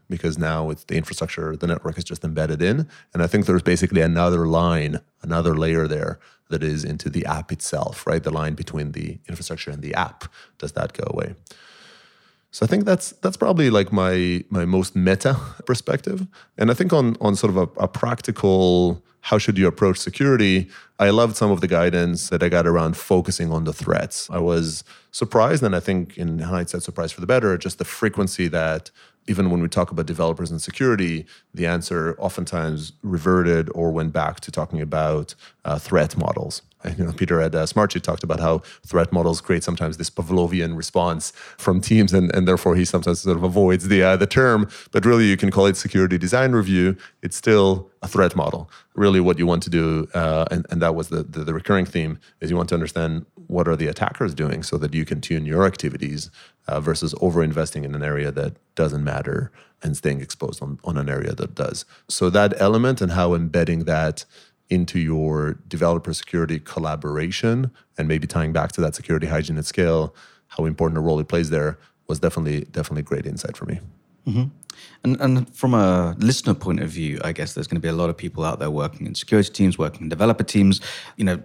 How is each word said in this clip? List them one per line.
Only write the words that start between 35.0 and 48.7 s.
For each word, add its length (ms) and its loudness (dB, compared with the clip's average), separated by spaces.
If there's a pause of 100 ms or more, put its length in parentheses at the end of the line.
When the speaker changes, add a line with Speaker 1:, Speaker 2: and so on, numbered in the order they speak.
Speaker 1:
uh, 160 -4
threat 360 0
models. 460 -4 (220)
And, 120 -6
you 80 -2
know, 80 -2
Peter 280 0
at, 120 0
uh, 120 0
Smartsheet 380 0
talked 200 -4
about 160 -2
how 200 2 (280)
threat 260 2
models 280 2
create 240 0
sometimes 320 -4
this 140 -6
Pavlovian 640 0
response 560 -2 (260)
from 220 2
teams, 320 4
and, 240 4
and 100 2
therefore 300 4
he 80 4
sometimes 360 0
sort 160 0
of 60 -2
avoids 460 4
the, 160 6
uh, 120 6
the 120 2
term. 400 4 (240)
But 120 2
really, 220 6
you 100 4
can 140 2
call 160 6
it 100 4
security 420 2
design 340 2
review. 440 2 (260)
It's 120 -8
still 560 4 (120)
a 60 -10
threat 280 2
model. 340 -4 (240)